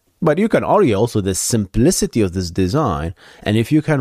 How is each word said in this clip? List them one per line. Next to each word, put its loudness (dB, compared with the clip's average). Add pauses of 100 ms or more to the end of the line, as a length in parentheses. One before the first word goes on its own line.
(200)
But 0
you 0
can 0
argue 2
also 0
the -2
simplicity 0
of 0
this -4
design, -2 (280)
and 0
if 0
you 2
can 0